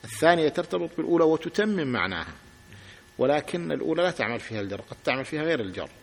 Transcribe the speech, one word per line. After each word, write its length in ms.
الثانية 460
ترتبط 480
بالأولى 260
وتتمم 640
معناها، 460
ولكن 540
الأولى 320
لا 80
تعمل 280
فيها 220
الجر، 200
قد 220
تعمل 220
فيها 180
غير 160
الجر 300